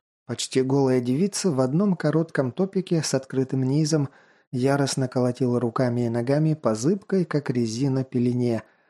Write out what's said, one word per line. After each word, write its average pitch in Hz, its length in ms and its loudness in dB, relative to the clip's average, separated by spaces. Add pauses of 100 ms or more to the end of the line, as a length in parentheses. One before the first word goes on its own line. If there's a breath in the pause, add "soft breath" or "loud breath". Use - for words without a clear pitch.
(260)
Почти - 340 -2
голая 131 400 2
девица 160 500 0
в 131 120 2
одном 170 340 2
коротком 151 560 0
топике 180 500 -2
с - 120 -2
открытым 131 480 -2
низом 147 480 0 (420 soft breath)
яростно 135 560 0
колотила 123 500 0
руками 120 440 0
и 117 80 -2
ногами 139 420 0
по 120 220 0
зыбкой, 180 500 0
как 147 240 -2
резина, 127 560 0
пелене, 123 600 0 (260 soft breath)